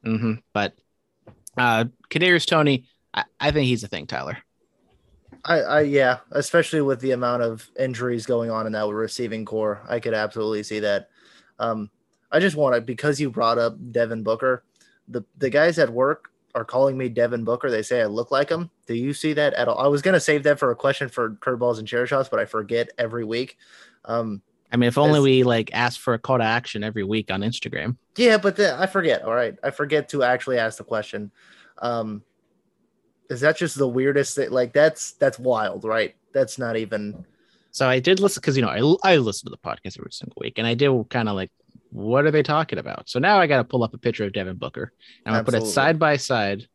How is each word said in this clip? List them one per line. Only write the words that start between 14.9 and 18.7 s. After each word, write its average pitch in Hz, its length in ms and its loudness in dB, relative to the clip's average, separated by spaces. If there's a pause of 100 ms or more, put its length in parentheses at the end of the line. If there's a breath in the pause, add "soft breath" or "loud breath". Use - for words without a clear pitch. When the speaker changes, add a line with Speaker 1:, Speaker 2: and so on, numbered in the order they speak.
Speaker 2:
the, 117 160 -8 (120)
the 135 120 -2
guys 156 300 2
at 135 120 4
work 131 380 0 (260)
are 120 80 -4
calling 131 340 2
me 131 120 -4
Devin 117 340 0
Booker. 120 260 -2
They 110 120 0
say 123 200 0
I 110 40 2
look 107 260 -4
like 139 180 2
him. 165 200 -4 (180)